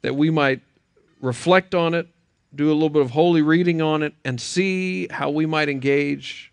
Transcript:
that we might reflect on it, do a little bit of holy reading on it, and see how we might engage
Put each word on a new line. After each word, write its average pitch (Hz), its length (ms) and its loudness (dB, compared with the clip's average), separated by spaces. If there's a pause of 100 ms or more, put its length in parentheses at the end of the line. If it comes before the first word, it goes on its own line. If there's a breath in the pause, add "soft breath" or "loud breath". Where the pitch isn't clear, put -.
that 127 120 -4
we 151 140 2
might 143 320 0 (600)
reflect 180 520 0
on 170 200 0
it, 170 120 -4 (480)
do 147 160 0
a 156 40 2
little 156 160 2
bit 147 100 2
of 127 120 0
holy 165 280 4
reading 165 400 2
on 156 220 0
it, 147 100 -4 (140)
and 127 120 -4
see 185 720 -4
how 143 220 -4
we 156 160 0
might 151 240 -2
engage 139 840 -2